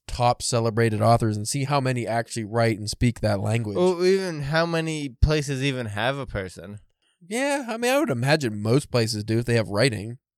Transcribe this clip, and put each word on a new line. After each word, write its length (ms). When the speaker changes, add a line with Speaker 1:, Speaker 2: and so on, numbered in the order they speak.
Speaker 1:
top 340
celebrated 600
authors 340
and 100
see 200
how 160
many 260
actually 380
write 340
and 100
speak 300
that 220
language. 340
Speaker 2:
Or 300
even 380
how 220
many 440
places 520
even 260
have 300
a 80
person. 540
Speaker 1:
Yeah, 420
I 80
mean, 140
I 80
would 100
imagine 520
most 300
places 320
do 160
if 60
they 100
have 140
writing. 480